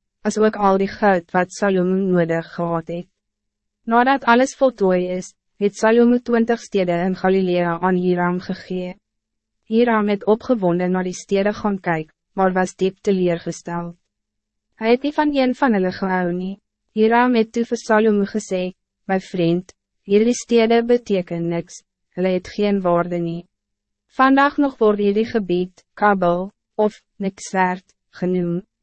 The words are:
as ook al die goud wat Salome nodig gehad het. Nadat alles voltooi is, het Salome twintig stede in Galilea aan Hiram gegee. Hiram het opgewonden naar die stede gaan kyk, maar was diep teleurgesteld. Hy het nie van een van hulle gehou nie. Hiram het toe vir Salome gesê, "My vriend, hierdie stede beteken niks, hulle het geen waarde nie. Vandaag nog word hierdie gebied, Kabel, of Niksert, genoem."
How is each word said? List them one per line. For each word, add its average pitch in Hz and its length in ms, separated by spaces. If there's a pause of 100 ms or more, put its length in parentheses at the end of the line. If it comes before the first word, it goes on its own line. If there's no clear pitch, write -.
(240)
as 208 140
ook 214 180
al 196 220
die 196 120
goud 190 440
wat 180 200
Salome 185 480
nodig 170 540
gehad 170 320
het. 170 200 (800)
Nadat 247 380
alles 247 320
voltooi 185 520 (100)
is, - 160 (240)
het 202 200
Salome 240 440
twintig 233 380
stede 180 460
in 190 100
Galilea 180 640
aan 185 160
Hiram 180 440
gegee. 185 560 (680)
Hiram 220 440
het 202 160
opgewonden 185 680
naar 185 120
die 185 100
stede 196 400
gaan 202 260
kyk, 160 320 (220)
maar 190 200
was 185 220
diep 190 260
teleurgesteld. 170 960 (840)
Hy 220 80
het 247 140
nie 294 100
van 302 220
een 254 200
van 254 180
hulle 185 180
gehou 185 420
nie. 185 280 (300)
Hiram 233 480
het 220 160
toe 233 80
vir 233 160
Salome 214 480
gesê, 185 460 (340)
"My 190 160
vriend, 175 480 (320)
hierdie 214 320
stede 233 480
beteken 190 640
niks, 170 360 (320)
hulle 185 200
het 180 160
geen 202 300
waarde 175 380
nie. 170 260 (720)
Vandaag 269 400
nog 277 200
word 208 220
hierdie 208 260
gebied, 185 680
Kabel, 190 580 (240)
of 214 260 (160)
Niksert, 185 680 (240)
genoem." 180 540 (200)